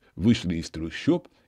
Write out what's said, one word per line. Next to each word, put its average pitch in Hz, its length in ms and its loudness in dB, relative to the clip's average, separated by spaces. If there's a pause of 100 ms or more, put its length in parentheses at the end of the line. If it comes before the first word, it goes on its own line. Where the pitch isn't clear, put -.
(140)
вышли 90 420 2
из 82 140 -8
трущоб 82 580 -2 (200)